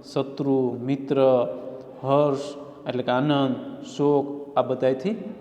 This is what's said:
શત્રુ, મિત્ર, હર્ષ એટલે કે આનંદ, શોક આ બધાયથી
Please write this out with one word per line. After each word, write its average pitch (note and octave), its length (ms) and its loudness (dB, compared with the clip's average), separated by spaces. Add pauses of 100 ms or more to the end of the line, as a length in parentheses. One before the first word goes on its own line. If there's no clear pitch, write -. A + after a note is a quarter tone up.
(140)
શત્રુ, C3+ 720 0
મિત્ર, C3+ 640 4 (560)
હર્ષ C#3 360 4 (480)
એટલે B2 160 -4
કે B2 80 0
આનંદ, C#3 440 2 (420)
શોક C#3+ 600 2
આ C3 40 4
બધાયથી C3 540 0 (260)